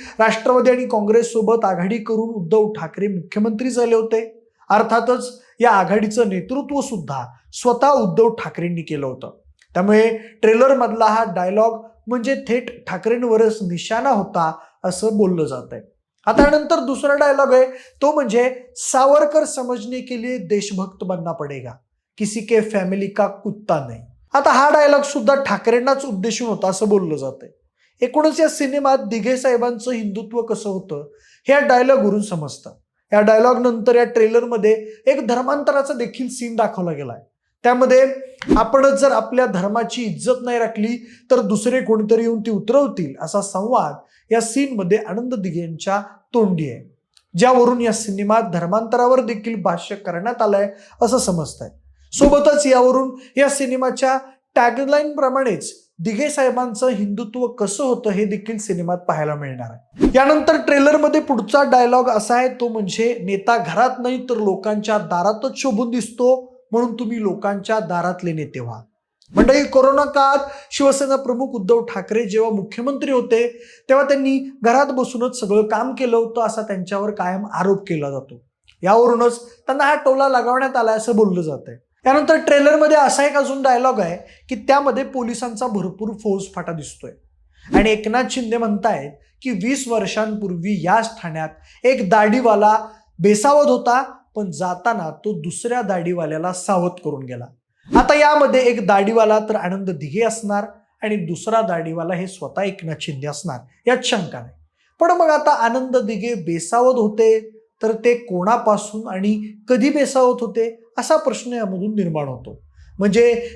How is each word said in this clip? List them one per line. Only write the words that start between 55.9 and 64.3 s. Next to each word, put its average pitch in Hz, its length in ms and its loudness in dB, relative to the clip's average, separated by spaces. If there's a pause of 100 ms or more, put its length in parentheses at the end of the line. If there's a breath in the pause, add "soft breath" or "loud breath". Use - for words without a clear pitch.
दिघे 220 300 -2
साहेबांचं 254 580 0
हिंदुत्व 214 640 -4
कसं 214 340 -6
होतं 247 260 -2
हे 196 160 0
देखील 208 320 -6
सिनेमात 180 400 -4
पाहायला 151 380 -4
मिळणार 127 360 -10
आहे. - 440 -2
यानंतर 302 420 4
ट्रेलरमध्ये 294 640 4
पुढचा 277 420 0
डायलॉग 247 460 4
असा 214 260 0
आहे 254 140 2
तो 247 180 -6
म्हणजे 220 540 -4
नेता 196 360 0
घरात 220 420 0
नाही 247 180 -4 (120)
तर 240 80 -2